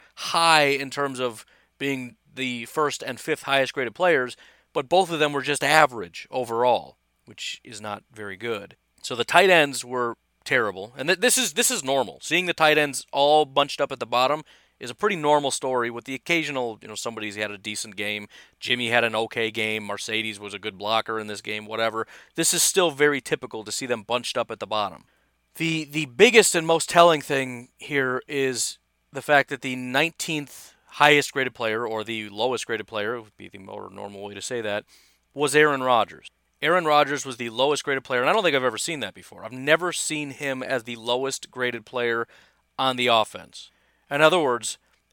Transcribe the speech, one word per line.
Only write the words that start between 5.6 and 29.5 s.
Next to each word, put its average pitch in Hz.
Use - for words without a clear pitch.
average 135
overall, 117
which -
is 107
not 104
very 101
good. 101
So -
the 117
tight 190
ends 143
were 123
terrible. 110
And 135
th-, 180
this 233
is, 226
this 220
is 214
normal. 127
Seeing 180
the 170
tight 151
ends 147
all 147
bunched 143
up 139
at 131
the 120
bottom 131
is 120
a 117
pretty 208
normal 147
story, 123
with 117
the 135
occasional, 135
you -
know, 107
somebody's 107
had 107
a 101
decent 104
game. 104
Jimmy 123
had 117
an 113
okay 113
game. 110
Mercedes 107
was 104
a 101
good 98
blocker 110
in 110
this 104
game, 107
whatever. 110
This 165
is 170
still 180
very 143
typical 117
to 104
see 135
them 117
bunched 120
up 117
at 107
the 104
bottom. 104
The, 160
the 147
biggest 202
and 165
most 165
telling 170
thing 131
here 131
is 135
the 143
fact 143
that 131